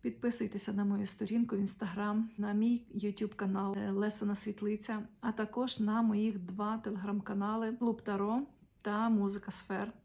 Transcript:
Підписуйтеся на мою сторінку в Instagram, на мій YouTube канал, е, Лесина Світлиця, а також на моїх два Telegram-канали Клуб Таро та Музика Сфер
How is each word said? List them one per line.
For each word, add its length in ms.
Підписуйтеся 720
на 120
мою 220
сторінку 480
в 40
Instagram, 640
на 160
мій 320
YouTube 400
канал, 420
е, 140
Лесина 440
Світлиця, 680
а 100
також 480
на 220
моїх 380
два 460
Telegram-канали 920
Клуб 240
Таро 400
та 280
Музика 420
Сфер 420